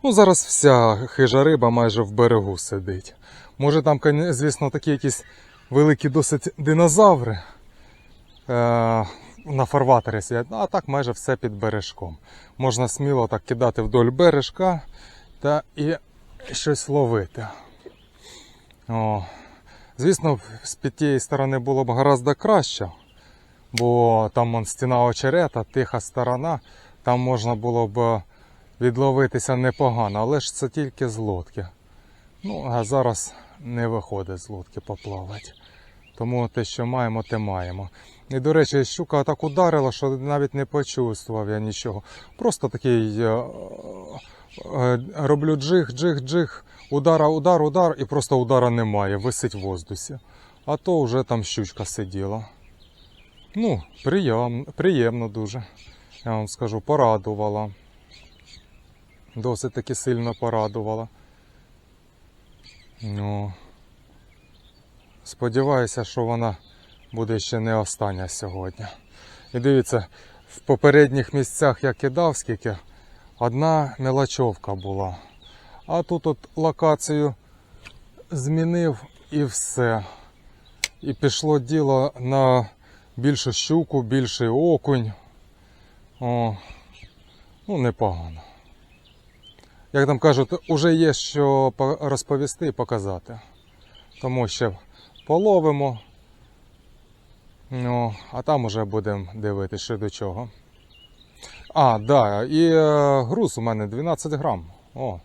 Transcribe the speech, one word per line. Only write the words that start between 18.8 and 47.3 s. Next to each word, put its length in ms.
О. 380
Звісно, 420
з-під 320
тієї 240
сторони 400
було 240
б 80
гаразд 460
краще, 540
бо 600
там, 200
вон, 120
стіна 380
очерета, 600
тиха 360
сторона, 600
там 160
можна 360
було 320
б 340
відловитися 760
непогано, 640
але 200
ж 160
це 140
тільки 400
з 80
лодки. 500
Ну, 280
а 120
зараз 500
не 280
виходить 500
з 120
лодки 300
поплавати. 760
Тому 300
те, 180
що 200
маємо, 380
те 140
маємо. 520
І, 100
до 140
речі, 320
щука 380
так 200
ударила, 480
що 180
навіть 440
не 120
почувствував 840
я 100
нічого. 440
Просто 320
такий, 520
е, 220
е, 240
роблю 400
джиг, 360
джиг, 280
джиг, 460
удара, 360
удар, 340